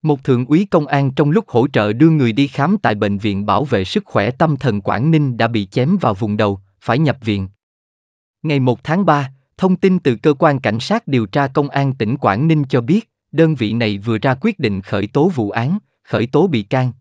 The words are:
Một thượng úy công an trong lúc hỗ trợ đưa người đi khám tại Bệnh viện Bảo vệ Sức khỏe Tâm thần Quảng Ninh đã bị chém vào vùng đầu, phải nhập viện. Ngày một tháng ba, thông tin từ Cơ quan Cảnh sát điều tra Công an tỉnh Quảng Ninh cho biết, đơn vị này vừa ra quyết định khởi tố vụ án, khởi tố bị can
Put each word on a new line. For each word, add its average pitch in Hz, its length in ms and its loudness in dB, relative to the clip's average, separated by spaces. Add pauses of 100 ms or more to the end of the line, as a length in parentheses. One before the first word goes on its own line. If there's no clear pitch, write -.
Một 147 220 0
thượng 127 220 2
úy 170 240 2
công 156 160 2
an 139 300 0
trong 147 140 2
lúc 214 180 0
hỗ 127 200 2
trợ 107 240 0
đưa 151 180 4
người 135 220 2
đi 139 140 2
khám 151 360 0
tại 113 120 2
Bệnh 101 240 -2
viện 101 280 -2
Bảo 104 180 0
vệ 107 200 0
Sức - 220 -4
khỏe 110 240 0
Tâm 156 260 0
thần 110 240 -2
Quảng 123 300 -2
Ninh 147 260 2
đã 113 120 0
bị 107 180 -2
chém 135 340 0
vào 113 140 0
vùng 104 220 -4
đầu, 101 240 -2 (200)
phải 120 180 -2
nhập 156 220 0
viện. 101 280 -4 (960)
Ngày 143 180 0
một 127 240 0
tháng 175 220 0
ba, 147 260 0 (240)
thông 185 200 2
tin 185 220 2
từ 123 180 0
Cơ 147 220 2
quan 143 220 2
Cảnh 110 200 -2
sát - 280 -4
điều 120 180 0
tra 139 220 -2
Công 143 200 -2
an 139 260 -2
tỉnh 120 220 -4
Quảng 117 320 0
Ninh 151 200 2
cho 135 120 0
biết, 160 300 -2 (220)
đơn 160 220 2
vị 110 180 -2
này 107 260 -2
vừa 110 200 -2
ra 131 220 0
quyết 220 180 -2
định 98 240 -4
khởi 104 240 -4
tố 147 220 2
vụ 120 220 -2
án, 127 280 -2 (260)
khởi 117 220 -2
tố 147 200 2
bị 127 160 0
can 127 380 -2